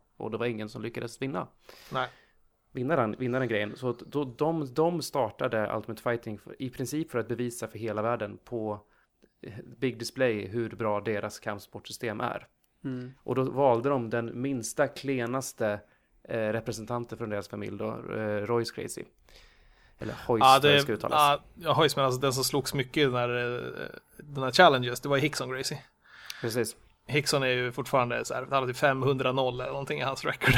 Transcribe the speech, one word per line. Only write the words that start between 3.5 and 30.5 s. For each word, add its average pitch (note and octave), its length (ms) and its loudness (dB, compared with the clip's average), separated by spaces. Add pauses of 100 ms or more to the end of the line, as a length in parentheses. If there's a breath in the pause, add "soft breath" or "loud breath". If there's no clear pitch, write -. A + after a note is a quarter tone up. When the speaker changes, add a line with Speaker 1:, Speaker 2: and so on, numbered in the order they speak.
Speaker 1:
Så B2 140 -4
att A#2+ 80 -4
då, C#3+ 260 -4
de, C#3+ 500 -2
de D#3+ 280 2
startade A#2 760 0
Ultimate A2 260 -8
Fighting A#2 360 -2
för, - 240 -14
i B2+ 80 -4
princip D3 400 -4
för A#2+ 80 -2
att A2 100 -2
bevisa A#2 400 -4
för G#2 100 -16
hela G#2+ 240 -2
världen G#2+ 420 -2
på, G#2+ 360 -4 (640)
eh, G#2 100 -12 (260)
big A#2+ 200 -2
display A2+ 500 0
hur A2+ 220 -4
bra G#2 300 -2
deras G#2 380 -4
kampsportsystem G#2 840 -8
är. - 260 -2 (380)
Speaker 3:
Mm. B2+ 280 -8 (100)
Speaker 1:
Och B2+ 120 -2
då C3 100 2
valde C3 440 4
de A#2+ 220 0
den A#2 320 -4
minsta, C3+ 460 -2
klenaste, A#2+ 920 -2 (480)
eh, A2+ 100 -2
representanten A2 800 -4
från A2+ 120 -6
deras G2+ 180 -4
familj G#2 300 -8
då, G#2+ 100 -4
eh, G#2+ 580 -4
Royce A#2 300 0
Gracie. - 280 -8 (960 soft breath)
Eller A2 160 -6 (120)
Hoist, A#2+ 180 4
Speaker 2:
Ja, C3 160 10
Speaker 1:
tror D3 120 6
jag C#3+ 80 8
Speaker 2:
det, - 20 4
Speaker 1:
ska C3 100 0
uttalas. - 260 0
Speaker 2:
ja, D3 220 6 (140)
ja, D#3+ 180 -2
Hoist, C#3+ 240 4
men C#3 80 2
alltså B2+ 160 2
den C3+ 120 2
som B2+ 120 0
slogs - 300 0
mycket C3+ 380 2
när, A#2+ 440 0
eh, - 300 -8 (320)
den C#3+ 240 -8
här B2+ 80 0
Challenges, B2+ 500 8
det C#3+ 80 -4
var C#3 100 4
Hickson C3+ 320 -2
Gracie. C3 280 -6 (600 loud breath)
Speaker 1:
Precis. A2+ 360 -2 (300)
Speaker 2:
Hickson C#3+ 360 2
är C3 60 2
ju B2 240 0
fortfarande A#2+ 520 2
så - 100 -4
här, B2+ 160 -4
han C3+ 120 4
har C3 40 0
typ B2 100 -4
femhundra C3+ 560 2
noll B2+ 280 0
eller C3 120 -6
någonting C#3 260 -6
i C3+ 40 -4
hans C3+ 220 -4
record. - 340 4